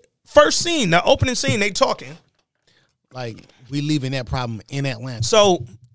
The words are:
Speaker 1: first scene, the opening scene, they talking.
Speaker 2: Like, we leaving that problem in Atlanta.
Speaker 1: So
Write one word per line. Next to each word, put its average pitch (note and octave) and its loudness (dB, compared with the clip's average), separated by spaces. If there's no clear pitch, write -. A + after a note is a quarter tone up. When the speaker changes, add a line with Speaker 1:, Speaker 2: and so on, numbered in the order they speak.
Speaker 1:
first - 4
scene, D#4 0
the E3+ 2
opening C4 2
scene, C4 -2
they G3+ 0
talking. E3 -2
Speaker 2:
Like, B2 -10
we C#3+ -4
leaving C#3+ -2
that B2+ -4
problem A#2+ -6
in C#3 -4
Atlanta. A#2+ -6
Speaker 1:
So G3+ 4